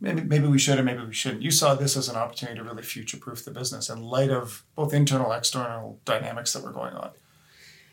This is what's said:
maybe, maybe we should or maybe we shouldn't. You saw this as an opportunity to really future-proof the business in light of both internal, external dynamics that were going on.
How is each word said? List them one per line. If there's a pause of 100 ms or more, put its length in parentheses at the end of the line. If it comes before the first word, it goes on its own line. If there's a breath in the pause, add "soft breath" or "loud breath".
maybe,
maybe
we
should
or
maybe
we
shouldn't.
You
saw
this
as
an
opportunity
to
really
future-proof
the
business
in
light
of (120)
both
internal,
external
dynamics
that
were
going
on. (800 soft breath)